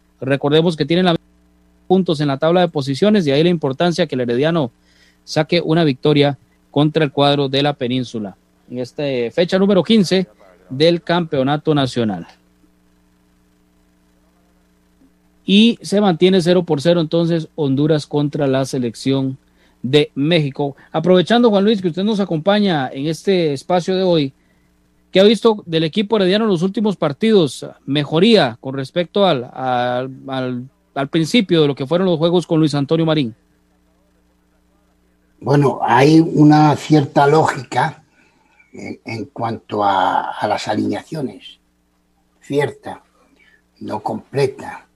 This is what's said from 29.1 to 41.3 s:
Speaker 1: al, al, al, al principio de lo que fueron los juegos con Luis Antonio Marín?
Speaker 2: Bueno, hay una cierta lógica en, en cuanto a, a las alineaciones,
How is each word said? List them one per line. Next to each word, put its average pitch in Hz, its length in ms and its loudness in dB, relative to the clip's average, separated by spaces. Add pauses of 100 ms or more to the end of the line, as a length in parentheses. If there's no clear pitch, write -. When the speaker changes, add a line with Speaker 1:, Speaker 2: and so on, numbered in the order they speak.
Speaker 1:
al, 135 260 -2
al, 127 560 -4 (200)
al, 127 400 -6 (260)
al 143 140 -6
principio 170 540 0
de 147 40 4
lo 143 80 -2
que 135 140 -8
fueron 175 180 0
los 175 120 0
juegos 170 280 0
con 165 140 0
Luis 147 160 0
Antonio 160 280 0
Marín? 151 300 -2 (2000)
Speaker 2:
Bueno, 139 420 0
hay 143 380 6
una 151 560 4
cierta 147 500 2
lógica 147 800 0 (680)
en, - 320 -14
en 113 200 -10
cuanto 113 580 -6
a, 95 480 0
a - 160 -6
las - 220 -4
alineaciones, - 880 -6 (840)